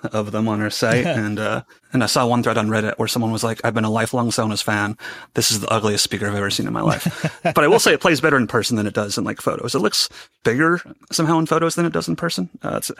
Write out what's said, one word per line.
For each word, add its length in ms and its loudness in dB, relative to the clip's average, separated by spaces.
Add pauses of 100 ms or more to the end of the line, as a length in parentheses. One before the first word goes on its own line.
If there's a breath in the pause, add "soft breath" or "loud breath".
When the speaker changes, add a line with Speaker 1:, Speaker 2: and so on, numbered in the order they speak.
Speaker 1:
of 280 -4
them 160 0
on 140 -2
our 80 -2
site. 360 2
Speaker 2:
<laughs> 120 -2
Speaker 1:
And, 220 -2
uh, 240 -2 (300 soft breath)
and 100 2
I 40 2
saw 200 2
one 160 2
thread 140 0
on 100 2
Reddit 300 0
where 100 0
someone 240 0
was 140 -2
like, 180 -4
"I've 100 0
been 120 0
a 40 0
lifelong 400 0
Sonos 320 -2
fan. 360 -2 (380 loud breath)
This 160 2
is 100 -2
the 80 -4
ugliest 340 2
speaker 240 -4
I've 80 -2
ever 140 -2
seen 180 -2
in 60 -4
my 80 -2
life." 580 -2
Speaker 2:
<laughs> 40 -6
Speaker 1:
But 200 2
I 40 6
will 120 6
say 140 4
it 80 2
plays 180 4
better 160 4
in 100 4
person 300 0
than 120 0
it 60 -6
does 240 -2
in, 60 0
like, 180 -4
photos. 320 -2
It 60 0
looks 300 0 (340 loud breath)
bigger 380 2 (300)
somehow 280 2
in 60 2
photos 300 2
than 100 2
it 80 -2
does 160 -2
in 80 -2
person. 320 -4 (120)
Uh, 140 -4
it's 240 -4